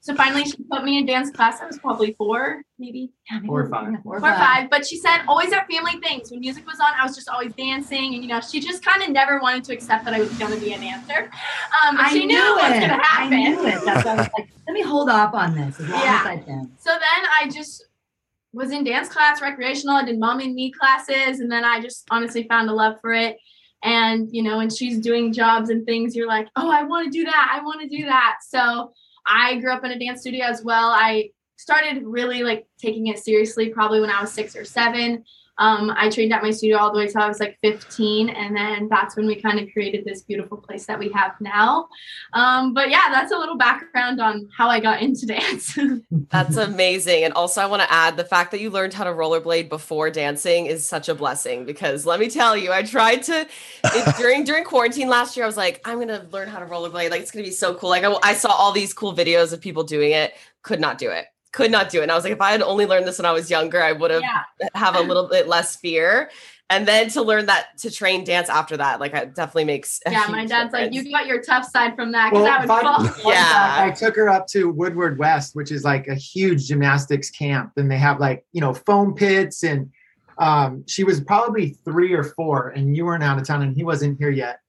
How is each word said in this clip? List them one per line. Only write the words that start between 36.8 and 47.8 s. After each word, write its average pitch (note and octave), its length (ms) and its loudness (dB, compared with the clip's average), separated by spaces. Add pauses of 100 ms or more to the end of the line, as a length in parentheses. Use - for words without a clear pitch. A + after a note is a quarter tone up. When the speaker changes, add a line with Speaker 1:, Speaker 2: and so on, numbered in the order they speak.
Speaker 1:
the G#3 60 -2
way G#3 100 0
till G#3 140 -2
I G#3 80 4
was, G#3 100 -4
like, G3+ 220 -6
fifteen. G#3+ 720 0
And G#3 260 -6
then G#3 320 -4
that's G#3 260 0
when G#3+ 120 -2
we G#3+ 100 0
kind G#3 240 -2
of G3+ 140 -10
created G3+ 320 -4
this G3 160 -12
beautiful G3+ 340 -8
place - 300 -16
that G#3+ 120 -8
we G3+ 140 -6
have G3 260 0
now. A3 500 2 (440)
Um, B3+ 400 2
but C4 160 0
yeah, D#4 220 4
that's C4+ 200 0
a G#4 60 -2
little D#4+ 220 -6
background B3+ 640 0
on G#3+ 340 -2
how A#3+ 140 4
I A#3 100 2
got G#3+ 220 2
into B3 240 -2
<laughs> A3 80 -4
dance. - 440 -4 (520)
Speaker 4:
That's F3+ 260 2
amazing. F#3 680 2
And D#3+ 100 0
also F3 260 0
I G3 60 2
wanna G3+ 240 2